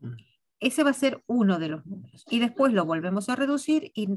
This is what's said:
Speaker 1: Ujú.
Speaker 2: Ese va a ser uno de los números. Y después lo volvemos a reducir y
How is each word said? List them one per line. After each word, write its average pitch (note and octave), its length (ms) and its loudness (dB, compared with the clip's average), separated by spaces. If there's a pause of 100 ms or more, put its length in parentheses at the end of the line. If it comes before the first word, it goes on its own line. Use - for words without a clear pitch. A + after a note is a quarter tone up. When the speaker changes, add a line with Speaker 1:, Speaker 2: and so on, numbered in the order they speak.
Speaker 1:
Ujú. A#2+ 160 -10 (440)
Speaker 2:
Ese C4 220 2
va C#4+ 80 4
a - 20 4
ser C4+ 360 -2
uno G3+ 320 2
de D#3+ 80 -2
los D#3 180 -8
números. - 420 -16
Y A#3 120 0
después B3 320 2
lo F#3 120 4
volvemos F3 440 -2
a B3 80 -2
reducir C#4+ 580 0
y G#3+ 120 -4 (100)